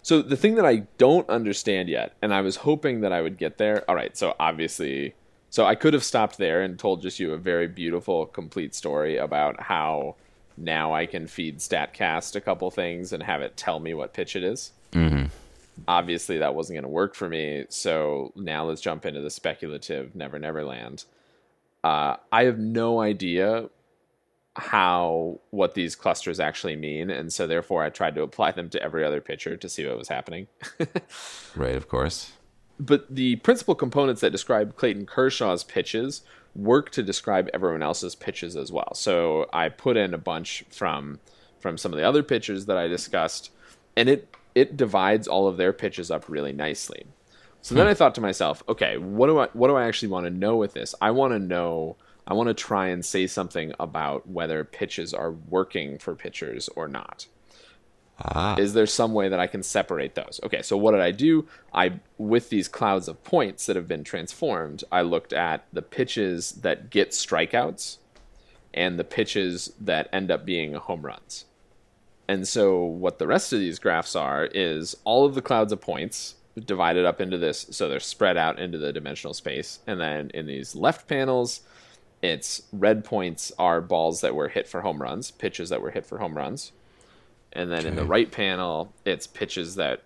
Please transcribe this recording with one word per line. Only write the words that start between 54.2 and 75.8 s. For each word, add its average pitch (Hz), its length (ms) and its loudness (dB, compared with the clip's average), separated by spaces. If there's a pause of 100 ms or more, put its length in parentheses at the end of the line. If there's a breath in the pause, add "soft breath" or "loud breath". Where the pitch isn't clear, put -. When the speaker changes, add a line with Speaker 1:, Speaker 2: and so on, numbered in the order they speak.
Speaker 1:
whether 80 340 -4
pitches 82 500 -8
are 82 180 -4
working 82 640 -2
for - 180 -8
pitchers - 540 -8
or 80 180 -8
not." - 400 -12 (920 soft breath)
Speaker 2:
Ah. 95 360 0
Speaker 1:
Is 101 160 2
there 110 120 6
some 113 280 0
way 101 160 2
that 92 100 0
I 90 80 2
can 95 160 -6
separate 82 520 -2
those? - 280 -8
Okay, - 180 -2
so - 140 0
what 107 160 6
did 104 80 6
I 90 120 6
do? 151 360 4 (260 loud breath)
I, 90 280 2 (160)
with 110 320 2
these 98 180 0
clouds 95 400 0
of 82 160 -12
points 120 420 0
that 95 120 0
have 87 100 -4
been 80 160 -4
transformed, 82 880 -6
I 90 120 4
looked 85 280 0
at 80 400 0
the 85 100 -6
pitches 92 720 -2
that - 380 -2
get - 220 4
strikeouts 120 840 -2 (760 soft breath)
and 87 260 0
the 85 60 -4
pitches 95 760 -4
that 85 320 -2
end 95 200 -2
up 82 140 0
being 82 280 -4
home 76 320 -8
runs. - 400 -14 (800)
And 95 180 0
so 95 380 4
what 87 360 -2
the 78 80 0
rest 147 260 2
of 113 60 2
these 90 200 -2
graphs 82 380 0
are 71 300 0
is 82 580 -2
all 123 200 6
of 143 80 2
the 135 80 -2
clouds 110 300 2
of 104 80 -2
points - 560 -8 (300)